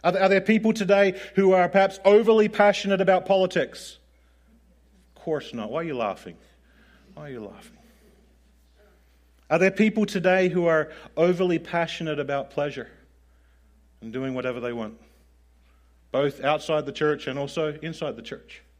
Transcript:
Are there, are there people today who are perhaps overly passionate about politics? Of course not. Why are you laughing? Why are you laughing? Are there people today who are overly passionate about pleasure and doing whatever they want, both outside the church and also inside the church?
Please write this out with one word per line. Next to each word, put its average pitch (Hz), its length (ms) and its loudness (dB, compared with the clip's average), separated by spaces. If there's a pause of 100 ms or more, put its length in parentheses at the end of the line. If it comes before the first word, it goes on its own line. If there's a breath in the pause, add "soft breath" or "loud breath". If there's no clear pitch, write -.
Are 170 80 2
there, 185 100 2
are 190 60 4
there 196 100 4
people 220 320 2
today 202 480 2 (160 loud breath)
who 190 160 4
are 185 160 4
perhaps 190 380 2
overly 214 420 6
passionate 202 540 2
about 185 240 2
politics? 185 720 -2 (1200)
Of - 60 -20
course 151 300 -8
not. 107 160 -10
Why 147 120 -6
are - 20 -8
you 151 140 -6
laughing? 95 400 -6 (760 soft breath)
Why 151 140 -18
are - 20 -16
you 123 140 -14
laughing? 101 320 -20 (1800)
Are 160 80 2
there 190 100 4
people 214 360 2
today 185 420 0
who 175 200 0
are 160 260 0 (240 loud breath)
overly 175 420 2
passionate 165 640 -6
about 139 300 -6
pleasure 143 360 -6 (1120)
and 110 140 -16
doing 131 200 -6
whatever 123 280 -6
they 120 100 -6
want, 110 260 -10 (1120 soft breath)
both 139 320 -4
outside 151 440 -2
the 139 80 -10
church 151 340 -2
and 135 100 -6
also 147 440 -6
inside 156 340 -10
the 117 60 -16
church? - 400 -18 (180)